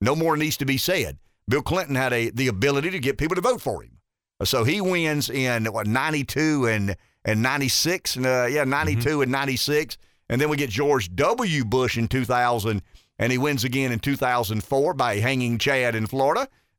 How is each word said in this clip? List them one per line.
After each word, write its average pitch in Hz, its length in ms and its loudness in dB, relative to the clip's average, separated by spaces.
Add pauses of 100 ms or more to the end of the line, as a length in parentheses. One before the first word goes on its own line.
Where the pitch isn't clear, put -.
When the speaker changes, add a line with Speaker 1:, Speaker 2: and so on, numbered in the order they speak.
Speaker 1:
No 120 140 2
more 160 220 2
needs 156 220 -2
to 143 60 -4
be 135 140 0
said. 117 400 -2 (300)
Bill 139 140 0
Clinton 156 320 -2
had 131 180 0
a, 117 180 0
the 127 180 -2
ability 135 420 0
to 185 80 -4
get 135 200 -2
people 165 180 -2
to 190 40 0
vote 240 200 0
for 92 220 -6
him. 58 160 -20 (440)
So 117 220 2
he 170 160 2
wins 165 500 0
in, 123 360 0
what, 107 200 -2
ninety-two 143 800 0
and, 101 300 0 (280)
and 107 180 2
ninety-six? 139 720 0
And, 127 100 -2
uh, 127 240 2
yeah, 147 140 2
ninety-two 131 460 0
Speaker 2:
Mm-hmm. 151 120 2
Speaker 1:
and 123 100 2
ninety-six. 135 640 -2 (320)
And 120 120 0
then 151 80 2
we 151 80 0
get 139 140 -2
George 117 440 0
W. 165 500 0
Bush 120 320 0
in 113 120 0
two 127 160 0
thousand, 117 580 0 (360)
and 117 120 0
he 127 80 0
wins 139 240 0
again 131 300 0
in 117 60 -2
two 139 180 -2
thousand 120 480 0
four 143 300 0
by 123 220 0
hanging 120 420 0
Chad 127 360 0
in 110 120 -2
Florida. 147 420 0 (300)